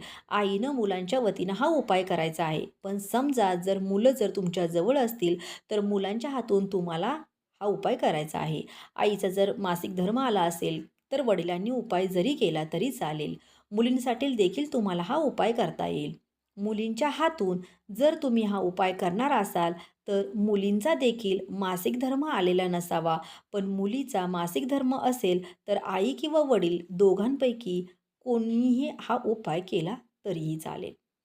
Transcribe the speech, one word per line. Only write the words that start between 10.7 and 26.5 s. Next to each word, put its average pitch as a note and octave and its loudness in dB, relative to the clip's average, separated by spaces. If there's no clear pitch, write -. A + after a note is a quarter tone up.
तर C#4 -2
वडिलांनी F#3 0
उपाय G3 0
जरी F3+ 2
केला E3 0
तरी G3+ -2
चालेल. D#3 -6
मुलींसाठी B3 0
देखील G#3 0
तुम्हाला G3 0
हा F#3+ -2
उपाय A#3+ 2
करता F3 -2
येईल. D#3+ -4
मुलींच्या A3 -2
हातून C4+ 0
जर D4 4
तुम्ही A#3 2
हा G3+ 0
उपाय F#3 0
करणार F#3 0
असाल, G3 2
तर G3+ 2
मुलींचा G#3 2
देखील A3+ 2
मासिक F#3+ -2
धर्म C4+ 0
आलेला F#3 2
नसावा, E3+ 0
पण G3 -2
मुलीचा G3 -2
मासिक F3+ -2
धर्म C4+ 0
असेल, F#3+ 0
तर G3+ 2
आई G3 -2
किंवा D#4 0
वडील F#3 4